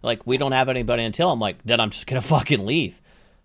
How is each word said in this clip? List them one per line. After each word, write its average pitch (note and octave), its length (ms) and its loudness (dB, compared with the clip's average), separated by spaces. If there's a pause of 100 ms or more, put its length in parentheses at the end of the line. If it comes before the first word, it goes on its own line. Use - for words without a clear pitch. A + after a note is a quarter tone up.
Like, A#2+ 240 -4
"We B2 120 2
don't C3+ 140 0
have C3 180 2
anybody A#2+ 340 0
until." E3 260 0
I'm C3+ 100 0
like, G2+ 240 -4
"Then A#2 160 2
I'm G#2+ 100 0
just - 160 -8
gonna C3 160 -4
<laughs> D#3 140 2
fucking B2 280 2
leave." C3 360 -2 (440)